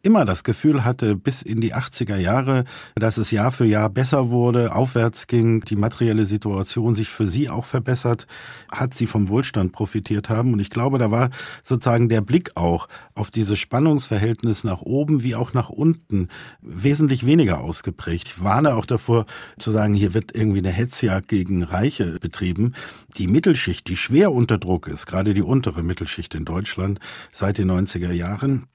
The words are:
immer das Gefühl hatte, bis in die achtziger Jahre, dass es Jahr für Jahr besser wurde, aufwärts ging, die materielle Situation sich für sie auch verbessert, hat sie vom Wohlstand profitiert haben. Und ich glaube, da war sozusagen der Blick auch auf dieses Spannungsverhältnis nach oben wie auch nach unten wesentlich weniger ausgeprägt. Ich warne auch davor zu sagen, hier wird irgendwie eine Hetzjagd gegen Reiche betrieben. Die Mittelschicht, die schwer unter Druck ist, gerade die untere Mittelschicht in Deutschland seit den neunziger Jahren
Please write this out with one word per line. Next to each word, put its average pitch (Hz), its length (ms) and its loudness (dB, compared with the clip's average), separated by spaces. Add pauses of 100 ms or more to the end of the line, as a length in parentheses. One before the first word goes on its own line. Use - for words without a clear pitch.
immer 202 220 6
das 95 220 0
Gefühl 135 400 2
hatte, 117 320 2
bis 131 240 -4
in 113 180 -4
die 113 140 0
achtziger 107 440 -4
Jahre, 127 460 2 (320)
dass 113 220 0
es 107 140 -2
Jahr 113 200 2
für 123 140 0
Jahr 107 240 4
besser 127 400 0
wurde, 120 440 2
aufwärts 120 540 0
ging, 113 340 2
die - 140 -4
materielle 110 480 0
Situation 101 300 -2 (400)
sich 107 160 -2
für 107 180 -2
sie 120 220 -2
auch 104 160 -6
verbessert, 123 640 -2 (440)
hat 131 220 -4
sie 117 140 -2
vom 101 220 0
Wohlstand 104 420 0
profitiert 104 580 -4
haben. 117 240 2
Und 107 60 0
ich 98 100 -4
glaube, 127 300 0
da 113 100 2
war 127 220 2 (320)
sozusagen 120 460 2
der 110 120 4
Blick 139 340 0
auch 85 320 0 (280)
auf 104 160 -6
dieses 104 260 0
Spannungsverhältnis 120 1040 0
nach 95 180 -4
oben 143 420 0
wie 123 100 -2
auch 120 200 -4
nach 127 160 0
unten 135 580 0 (340)
wesentlich 135 640 2
weniger 120 360 4
ausgeprägt. 82 680 -6
Ich - 160 -10
warne 120 320 4
auch 110 100 -2
davor 117 400 2 (320)
zu - 140 -4
sagen, 107 240 2
hier 98 180 2
wird 110 220 -2
irgendwie 107 240 2
eine 92 100 0
Hetzjagd 95 580 -2
gegen 92 360 0
Reiche 87 560 -2
betrieben. 95 540 -2 (440)
Die 92 100 -2
Mittelschicht, 135 600 2
die 92 100 -4
schwer 170 340 4
unter 117 280 2
Druck 90 280 -2
ist, 73 200 -10
gerade 98 260 0
die 101 80 2
untere 95 400 0
Mittelschicht 85 540 -6
in 78 100 -6
Deutschland 95 540 -4 (320)
seit 98 260 -2
den 95 100 0
neunziger 92 440 0
Jahren 104 640 -2